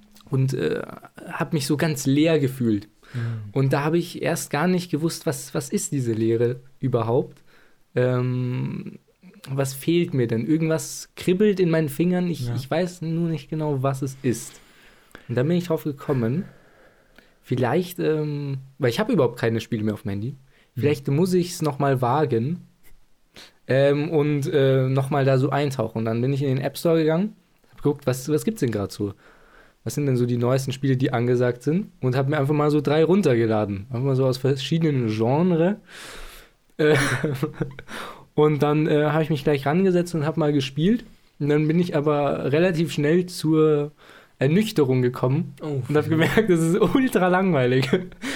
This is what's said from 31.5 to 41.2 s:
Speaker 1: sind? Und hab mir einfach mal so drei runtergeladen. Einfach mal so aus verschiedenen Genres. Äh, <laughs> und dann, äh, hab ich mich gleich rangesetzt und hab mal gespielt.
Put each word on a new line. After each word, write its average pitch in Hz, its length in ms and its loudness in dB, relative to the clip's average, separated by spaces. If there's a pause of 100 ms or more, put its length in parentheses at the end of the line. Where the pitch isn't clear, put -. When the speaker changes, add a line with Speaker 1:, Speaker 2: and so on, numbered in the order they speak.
Speaker 1:
sind? 175 240 -2 (120)
Und 127 160 0
hab 135 120 0
mir 151 100 0
einfach 143 160 0
mal 147 160 2
so 151 100 2
drei 143 240 2
runtergeladen. 113 840 2
Einfach 123 140 -4
mal 139 120 0
so 131 100 2
aus 127 120 0
verschiedenen 139 680 0
Genres. 156 680 2 (1000)
Äh, 151 200 4 (720)
<laughs> - 680 -16
und 151 280 4
dann, 151 240 2
äh, 151 200 2
hab 151 160 2
ich 151 80 -2
mich 147 140 -2
gleich 143 220 0
rangesetzt 175 480 2
und 156 100 -2
hab 156 120 -2
mal 151 160 2
gespielt. 151 520 0 (360)